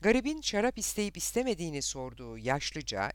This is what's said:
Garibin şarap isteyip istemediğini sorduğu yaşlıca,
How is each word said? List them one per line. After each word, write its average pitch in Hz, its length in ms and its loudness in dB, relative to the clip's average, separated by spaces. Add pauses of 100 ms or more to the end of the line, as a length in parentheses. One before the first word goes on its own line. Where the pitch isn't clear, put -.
Garibin 254 400 4
şarap 226 380 2
isteyip 208 380 -2
istemediğini 170 680 0
sorduğu 123 560 -6
yaşlıca, 123 760 0